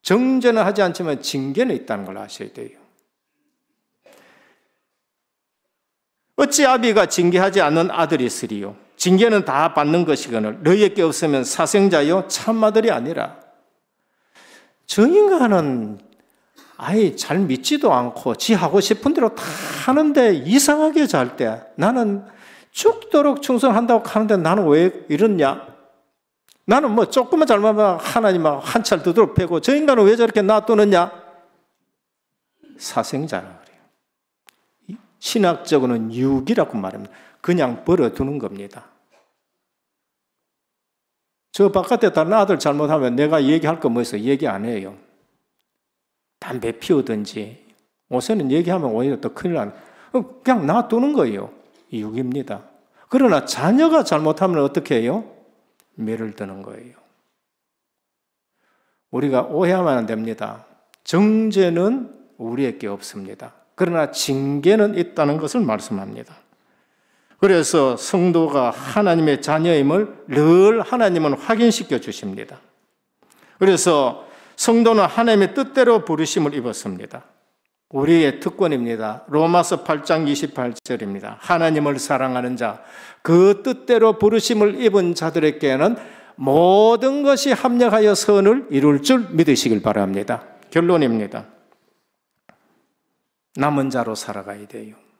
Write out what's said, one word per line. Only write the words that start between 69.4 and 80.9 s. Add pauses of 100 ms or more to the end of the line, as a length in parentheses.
자녀임을
늘
하나님은
확인시켜
주십니다. (1000)
그래서 (300)
성도는
하나님의
뜻대로
부르심을
입었습니다. (680)
우리의
특권입니다.
로마서
팔
장
이십팔 (100)
절입니다.